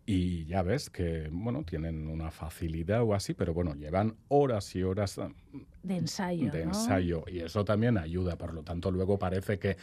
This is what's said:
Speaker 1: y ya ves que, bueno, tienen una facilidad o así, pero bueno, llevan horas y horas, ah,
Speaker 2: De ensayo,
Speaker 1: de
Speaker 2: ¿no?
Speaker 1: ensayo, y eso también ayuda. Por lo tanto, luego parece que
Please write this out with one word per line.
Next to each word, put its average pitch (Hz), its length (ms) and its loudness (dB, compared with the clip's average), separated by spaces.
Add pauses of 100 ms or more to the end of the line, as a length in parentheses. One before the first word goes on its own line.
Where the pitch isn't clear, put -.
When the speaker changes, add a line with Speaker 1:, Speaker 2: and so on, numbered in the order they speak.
Speaker 1:
y 90 400 2
ya 90 160 2
ves 98 280 0
que, 82 400 -2
bueno, 113 340 -4
tienen 80 440 -4
una 80 220 -4
facilidad 82 720 -2
o 107 120 4
así, 101 200 0
pero 85 180 0
bueno, 80 220 0
llevan 90 420 0 (120)
horas 135 460 4
y 92 80 2
horas, 95 360 0
ah, - 120 -4 (520)
Speaker 2:
De 185 160 -2
ensayo, 170 520 -2
Speaker 1:
de 82 140 -2
Speaker 2:
¿no? 82 60 -2
Speaker 1:
ensayo, 85 600 2
y 90 100 -6
eso 82 260 0
también 110 320 4
ayuda. 85 400 -2
Por 80 160 -6
lo 78 80 -8
tanto, 85 280 -2
luego 92 280 2
parece 95 400 0
que 98 240 0